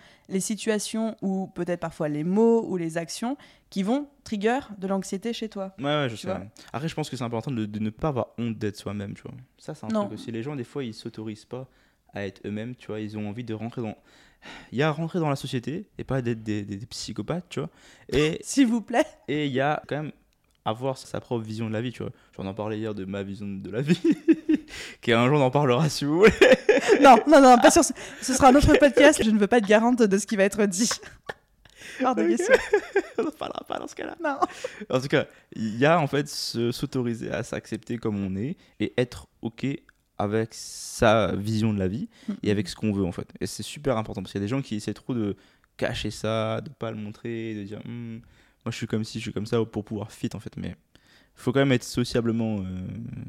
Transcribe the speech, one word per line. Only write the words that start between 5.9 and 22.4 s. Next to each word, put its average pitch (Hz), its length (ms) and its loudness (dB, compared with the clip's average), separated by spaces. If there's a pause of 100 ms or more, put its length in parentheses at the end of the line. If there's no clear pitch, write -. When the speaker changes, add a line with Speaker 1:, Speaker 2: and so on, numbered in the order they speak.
Speaker 2:
je 113 60 -6
Speaker 1:
Tu 104 60 -12
Speaker 2:
sais. - 80 -8
Speaker 1:
vois ? 113 140 -6 (300)
Speaker 2:
Après, 135 140 -6
je - 80 -6
pense 151 160 -6
que 131 60 -6
c'est 123 80 -6
important 113 260 -4
de, 110 160 -2
de 104 140 -8
ne 107 100 -2
pas 156 180 -4
avoir 127 200 -2 (100)
honte 113 180 -4
d'être 104 200 -6
soi-même, 104 380 -8
tu - 80 -18
vois. - 100 -14 (260)
Ça, - 160 -14
c'est - 120 -14
un - 20 -8
Speaker 1:
Non. 214 180 -2
Speaker 2:
truc 107 140 -12
aussi. - 100 -12
Les 113 140 -6
gens, 147 100 -8
des 131 80 -8
fois, 139 220 -8
ils 110 100 -8
s'autorisent 110 500 -12
pas 131 240 -12 (460)
à 101 100 -8
être 95 220 -12
eux-mêmes, 107 300 -8
tu - 100 -20
vois. 107 140 -8
Ils 107 180 -8
ont 104 100 -6
envie 110 140 -10
de 113 100 -10
rentrer 113 300 -8
dans, 107 140 -8 (760)
il 110 80 -6
y 139 60 2
a 156 80 2
rentrer 160 260 -4
dans 160 100 0
la 139 60 2
société 135 540 -6 (100)
et - 60 -12
pas 131 180 -2
d'être 117 220 -4
des, 104 180 -2
des, 101 140 -8
des 107 100 -10
psychopathes, - 600 -8
tu - 100 -8
vois. 156 120 -6 (400)
Et 151 300 0
Speaker 1:
<laughs> - 40 -18
S'il 269 240 2
vous 233 120 0
plaît. 240 260 0 (200)
Speaker 2:
et 147 220 -2
il 139 40 -4
y 127 80 0
a 147 280 0
quand 139 80 -4
même 151 160 -8 (560)
avoir 131 300 -4
sa - 220 -10
propre 117 240 -4
vision 110 240 -6
de 110 40 -4
la 107 80 -2
vie, 123 120 -6
tu 104 100 -12
vois. 107 80 -6 (260)
J'en - 80 -10